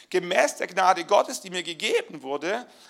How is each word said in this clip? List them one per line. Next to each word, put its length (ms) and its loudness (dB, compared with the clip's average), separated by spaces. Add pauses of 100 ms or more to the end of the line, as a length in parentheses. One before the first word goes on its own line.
Gemäß 480 2
der 120 -6
Gnade 360 2
Gottes, 380 2
die 80 -14
mir 120 -6
gegeben 600 -4
wurde, 440 -6 (240)